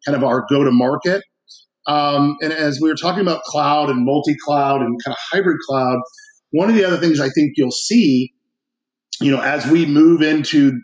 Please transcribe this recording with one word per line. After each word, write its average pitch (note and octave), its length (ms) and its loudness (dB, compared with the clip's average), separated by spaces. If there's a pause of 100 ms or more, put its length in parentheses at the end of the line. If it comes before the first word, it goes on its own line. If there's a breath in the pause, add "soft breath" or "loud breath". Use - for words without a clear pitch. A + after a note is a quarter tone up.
kind C#3+ 100 -2
of B2+ 80 -2
our B2+ 240 0
go-to-market. C#3 760 0 (640 loud breath)
Um, D3 520 0
and D#3 140 -4
as D3 280 -2
we D#3+ 60 0
were D#3 80 0
talking F3 260 -4
about E3+ 220 -2
cloud D3 460 0
and B2 160 0
multi-cloud C#3 760 0
and A#2+ 220 -4
kind C3+ 80 -8
of A#2+ 60 -10 (120)
hybrid F3+ 280 0 (100)
cloud, B2+ 300 -2 (540 loud breath)
one F3+ 180 0
of A3+ 60 4
the G3 100 2
other F3 120 0
things D#3+ 220 0
I C3+ 100 -2
think D3 280 0
you'll B2+ 140 0
see, C#3 600 0 (880)
you C#3 100 0
know, C3+ 120 0
as C3+ 260 -4
we D#3+ 180 4
move D#3 360 6
into, D3 640 2